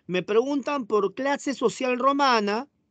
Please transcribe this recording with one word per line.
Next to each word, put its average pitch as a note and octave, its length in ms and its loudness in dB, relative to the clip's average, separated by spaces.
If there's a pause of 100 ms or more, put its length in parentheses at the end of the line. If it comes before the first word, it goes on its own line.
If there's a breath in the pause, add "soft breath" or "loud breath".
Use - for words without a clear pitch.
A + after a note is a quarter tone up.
Me F3+ 160 -2
preguntan C4 640 0
por G3+ 300 0
clase C#4 400 -2
social B3 420 -2
romana B3 720 2 (220)